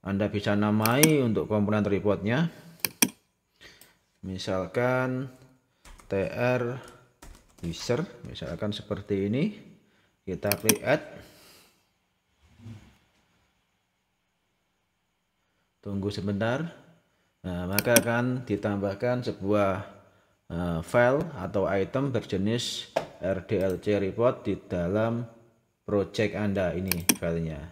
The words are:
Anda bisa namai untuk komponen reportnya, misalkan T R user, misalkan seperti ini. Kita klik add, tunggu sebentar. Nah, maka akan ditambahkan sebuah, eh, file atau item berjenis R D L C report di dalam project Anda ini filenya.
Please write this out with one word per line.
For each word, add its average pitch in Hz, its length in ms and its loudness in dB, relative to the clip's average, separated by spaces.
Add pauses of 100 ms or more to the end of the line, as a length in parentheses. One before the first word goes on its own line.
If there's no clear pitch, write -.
Anda 98 240 0
bisa 104 240 0
namai 110 640 4
untuk 104 320 2
komponen 107 320 2
reportnya, 101 640 2 (1800)
misalkan 123 1120 -2 (720)
T - 80 -4 (160)
R 123 480 0 (880)
user, 123 400 -2 (240)
misalkan 85 400 -6
seperti 101 560 -2
ini. 127 180 2 (840)
Kita 95 320 -2
klik - 240 2
add, 143 240 2 (4000)
tunggu 101 320 -2
sebentar. 110 560 0 (800)
Nah, 90 240 -4
maka 104 240 2
akan 120 480 2
ditambahkan 104 800 -2
sebuah, 98 640 0 (640)
eh, 85 320 -2
file 123 480 4
atau 95 400 -2
item 101 400 0
berjenis 107 800 -2 (320)
R 92 240 -2
D 95 160 2
L 92 160 0
C 101 240 2
report 104 400 2
di 95 240 -2
dalam 107 560 0 (640)
project 104 480 0
Anda 95 400 0
ini 90 400 0
filenya. 82 580 -2